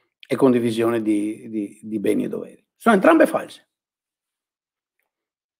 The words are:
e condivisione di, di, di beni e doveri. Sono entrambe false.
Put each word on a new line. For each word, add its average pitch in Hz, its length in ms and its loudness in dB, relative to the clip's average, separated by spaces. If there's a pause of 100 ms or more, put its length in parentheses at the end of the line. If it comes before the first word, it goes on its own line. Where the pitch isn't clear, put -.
(260)
e - 100 -6
condivisione 117 640 2
di, 107 480 -4
di, 107 340 -10
di 107 160 -8
beni 101 240 -2
e 92 60 -6
doveri. - 360 -12 (100)
Sono 226 200 2
entrambe 311 320 4
false. - 400 -8 (1900)